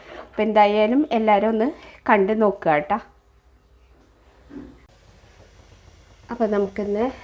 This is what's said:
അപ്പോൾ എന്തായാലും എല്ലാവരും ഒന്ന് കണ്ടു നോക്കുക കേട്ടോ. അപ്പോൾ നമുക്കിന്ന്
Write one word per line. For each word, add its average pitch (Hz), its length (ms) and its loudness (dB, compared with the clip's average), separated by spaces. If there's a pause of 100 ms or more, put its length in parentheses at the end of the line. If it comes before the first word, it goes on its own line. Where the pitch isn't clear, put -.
(220)
അപ്പോൾ - 200 -8
എന്തായാലും 214 680 2
എല്ലാവരും 220 380 2
ഒന്ന് 226 220 0 (380)
കണ്ടു 208 240 2
നോക്കുക 208 380 0
കേട്ടോ. 151 280 0 (3250)
അപ്പോൾ 233 160 -2
നമുക്കിന്ന് 202 640 -2 (120)